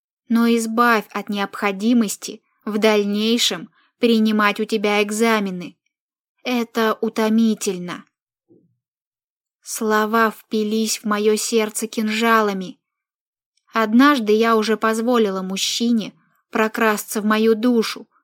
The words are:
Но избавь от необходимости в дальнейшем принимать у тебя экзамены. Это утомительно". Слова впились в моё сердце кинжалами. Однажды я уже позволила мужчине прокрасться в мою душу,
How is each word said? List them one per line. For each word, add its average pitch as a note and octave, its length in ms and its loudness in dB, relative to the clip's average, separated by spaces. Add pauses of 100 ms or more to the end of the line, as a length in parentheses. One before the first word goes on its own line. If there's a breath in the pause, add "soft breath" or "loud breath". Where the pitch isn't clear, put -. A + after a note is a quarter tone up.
(280)
Но A#3 180 2
избавь A3+ 640 2
от G3+ 180 -8
необходимости G3+ 1160 -2 (220)
в G#3+ 140 -4
дальнейшем G#3 920 0 (300)
принимать G#3+ 580 2
у A3 60 -2
тебя G#3 380 0
экзамены. G#3 760 -2 (640)
Это A#3 580 -2
утомительно". G#3+ 1040 0 (1600)
Слова G#3+ 720 0
впились G#3+ 640 -4
в - 60 -14
моё G#3+ 320 2
сердце G#3+ 500 -2
кинжалами. G#3+ 920 0 (920)
Однажды A3+ 600 2
я A3+ 240 4
уже G#3+ 200 0
позволила A3 640 0
мужчине G3 680 -2 (380)
прокрасться A3 720 -2
в G3 40 -6
мою A3 300 4
душу, A3+ 540 -2 (160)